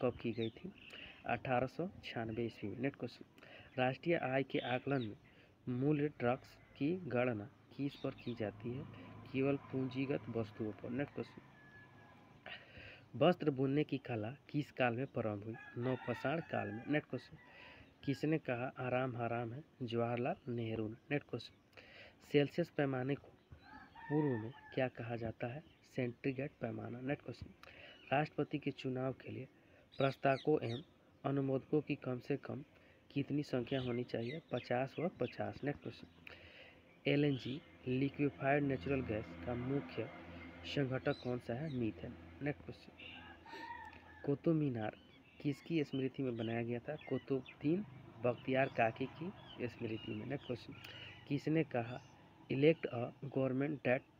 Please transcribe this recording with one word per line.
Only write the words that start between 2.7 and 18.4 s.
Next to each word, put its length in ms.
में। 80
Next 200
question, 260
राष्ट्रीय 380
आय 260
के 160
आकलन 440
में 140
मूल्य 400
ड्रग्स 460
की 200
गणना 540
किस 180
पर 160
की 240
जाती 440
है? 60
केवल 240
पूंजीगत 720
वस्तुओं 440
पर। 180
Next 240
question, 280
वस्त्र 320
बुनने 340
की 140
कला 380
किस 220
काल 220
में 120
प्रारंभ 380
हुई? 100
नवपाषाण 640
काल 280
में। 200
Next 220
question, 260
किसने 340
कहा 400